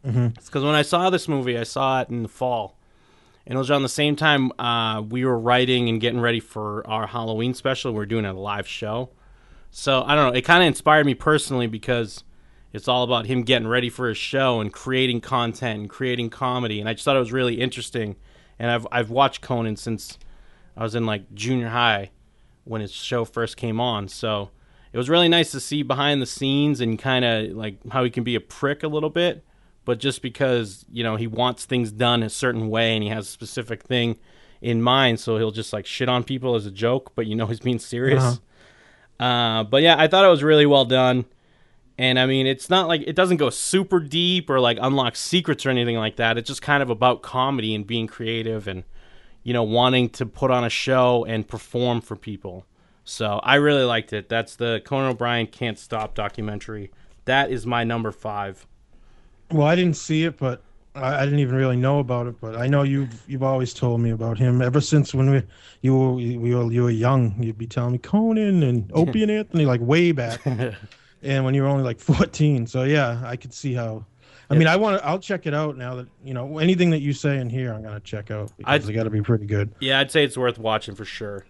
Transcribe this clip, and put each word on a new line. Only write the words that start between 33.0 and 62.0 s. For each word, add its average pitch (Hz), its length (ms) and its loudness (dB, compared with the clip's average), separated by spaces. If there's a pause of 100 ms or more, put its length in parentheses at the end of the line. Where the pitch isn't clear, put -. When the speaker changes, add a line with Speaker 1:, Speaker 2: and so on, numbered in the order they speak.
Speaker 2:
he 104 60 -4
has 107 180 -6
a - 40 -16
specific 113 520 -10
thing 117 340 0 (440)
in 117 200 0
mind, 123 380 2
so 113 200 -2
he'll 110 120 0
just, 107 220 -8
like, 104 140 -8
shit 127 220 -4
on 123 140 2
people 127 320 -4
as 104 120 -2
a 101 40 -8
joke, 113 460 -2
but 117 100 -4
you 107 80 -4
know 113 140 -2
he's 113 100 -6
being 123 220 -2
serious. 131 420 2
Speaker 1:
Uh-huh. - 1040 -6
Speaker 2:
Uh, 117 400 2
but 135 180 4
yeah, 165 160 8
I 156 100 6
thought 190 160 6
it 190 40 10
was 156 140 6
really 151 240 8
well 139 180 6
done. 127 400 2 (720)
And 127 200 2
I 127 80 4
mean, 135 200 2
it's 135 240 -2
not 185 180 4
like, 160 180 0
it 156 80 -4
doesn't 180 220 4
go 143 140 2
super 185 500 0
deep 170 500 -2
or, 135 100 2
like, 120 200 4
unlock 131 340 0
secrets - 520 -2
or 135 40 2
anything 120 260 0
like 110 200 -4
that. 113 220 0
It's 113 100 -8
just 139 140 -10
kind 143 200 2
of 123 80 -2
about 120 320 2
comedy 127 520 -2
and 104 120 -6
being 113 200 -4
creative 113 600 -6
and, 92 180 -8 (580)
you 120 100 -4
know, 120 100 2
wanting 120 480 4
to - 160 -6
put 131 240 -2
on 123 140 2
a 113 60 -2
show 123 540 2
and 110 220 -4
perform 120 540 -2
for 107 160 -12
people. 95 500 -14 (380)
So 104 380 -4
I 135 140 6
really 143 280 4
liked 113 280 -2
it. 104 160 -8
That's 113 280 -4
the 117 280 -2
Conan 135 260 -2
O'Brien 120 380 -2
Can't 113 300 -6
Stop 107 360 -8
documentary. 104 760 -8 (360)
That 135 240 2
is 117 160 -6
my 120 180 0
number 113 260 -2
five. 101 560 -10 (880)
Speaker 1:
Well, 151 140 4
I 165 100 4
didn't 175 200 2
see 156 280 -2
it, 165 140 -4
but 127 240 -4 (320)
I, 139 220 -2
I 135 80 0
didn't 143 160 2
even 131 160 0
really 131 200 2
know 135 220 2
about 123 280 -2